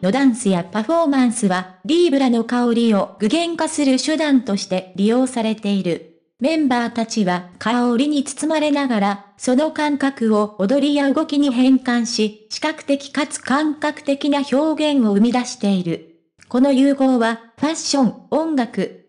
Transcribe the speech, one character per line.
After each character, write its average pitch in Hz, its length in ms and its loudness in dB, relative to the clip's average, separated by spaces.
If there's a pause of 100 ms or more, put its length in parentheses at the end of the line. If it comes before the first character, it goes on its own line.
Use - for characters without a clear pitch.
の 185 100 2
ダ 269 120 2
ン 254 100 4
ス 202 160 -2
や 175 120 0
パ 214 200 -6
フ 226 100 -2
ォ 330 120 2
ー - 20 0
マ 269 180 2
ン 233 80 2
ス 208 140 -2
は、 180 300 -4 (100)
リ 339 220 4
ー - 20 -2
ブ 269 80 2
ラ 269 100 2
の 233 160 2
香 240 300 0
り 233 180 2
を - 260 0
具 220 100 0
現 339 280 -2
化 320 100 -2
す 311 160 -4
る 269 160 2
手 311 200 -2
段 285 240 2
と 196 160 -2
し - 80 -10
て 185 280 -6
利 196 120 0
用 254 200 2
さ 254 160 -4
れ 220 120 -2
て 208 180 -4
い 190 100 0
る。 - 380 -6 (180)
メ 311 180 0
ン 302 120 2
バ 240 220 0
ー - 20 -10
た 226 140 -2
ち 220 180 -2
は 180 240 -2 (100)
香 240 380 0
り 277 120 0
に 285 160 0
包 - 260 -6
ま 311 100 0
れ 302 100 0
な 285 180 0
が 226 120 0
ら、 202 260 -2 (120)
そ 254 180 0
の 311 160 0
感 302 240 -2
覚 269 400 0
を 208 220 -2
踊 254 280 0
り 294 80 0
や 277 160 2
動 311 140 0
き 294 140 -4
に 285 120 2
変 254 280 4
換 240 260 -2
し、 214 460 -4
視 - 100 -10
覚 311 240 -6
的 277 260 -2
か 285 160 -4
つ - 120 -10
感 294 360 -2
覚 302 300 -6
的 277 240 -2
な 285 120 0 (120)
表 302 400 0
現 254 140 2
を 208 80 2
生 202 60 4
み 233 120 4
出 247 140 0
し - 100 -12
て 202 140 -2
い 185 120 0
る。 - 380 -8 (300)
こ 240 100 2
の 277 100 4
融 277 220 4
合 262 260 2
は、 226 220 -2 (160)
フ 285 120 -2
ァ - 20 -2
ッ 330 60 -4
シ - 200 -4
ョ 277 60 2
ン、 - 280 -2
音 311 240 -2
楽、 226 540 -4